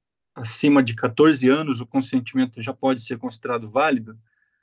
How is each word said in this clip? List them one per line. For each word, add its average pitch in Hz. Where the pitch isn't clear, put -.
acima 143
de 117
quatorze 127
anos 139
o 123
consentimento 131
já 120
pode 131
ser 120
considerado 117
válido, 113